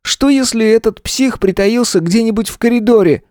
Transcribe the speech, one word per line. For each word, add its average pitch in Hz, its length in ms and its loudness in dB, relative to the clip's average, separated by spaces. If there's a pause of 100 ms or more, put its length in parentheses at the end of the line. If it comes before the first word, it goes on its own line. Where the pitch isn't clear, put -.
Что, - 220 -2
если 247 360 0
этот 220 380 0
псих 254 380 -4
притаился 202 600 0
где-нибудь 220 480 0
в - 100 -14
коридоре? 220 720 2